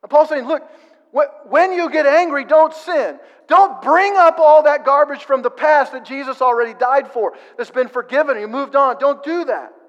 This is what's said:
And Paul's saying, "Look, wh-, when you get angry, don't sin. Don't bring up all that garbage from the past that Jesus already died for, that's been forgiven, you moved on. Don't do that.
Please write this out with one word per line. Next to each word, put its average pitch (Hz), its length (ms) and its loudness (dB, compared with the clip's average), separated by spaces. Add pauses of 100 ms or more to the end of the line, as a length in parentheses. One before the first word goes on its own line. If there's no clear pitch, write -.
And - 80 -20
Paul's 302 200 4
saying, 269 160 -6
"Look, 277 160 -4 (520)
wh-, - 320 -4
when 339 280 0
you 339 160 -4
get 302 160 0
angry, 294 360 0
don't 311 300 2
sin. 269 480 -6 (280)
Don't 381 340 2
bring 370 340 0
up 330 220 4
all 302 240 6
that 294 200 0
garbage 285 420 0
from 262 180 -2
the 247 80 -4
past 294 420 0
that 254 120 -16
Jesus 269 360 -10
already 240 320 0
died 247 400 -2
for, 214 220 -6 (240)
that's 196 120 -10
been 247 180 -4
forgiven, 254 520 -4
you 208 80 -12
moved 269 280 -6
on. 269 200 0
Don't 277 260 -4
do 330 220 -6
that. 254 300 -8 (140)